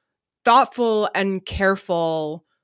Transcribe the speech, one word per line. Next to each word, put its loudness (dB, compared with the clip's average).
thoughtful 2
and -2
careful -2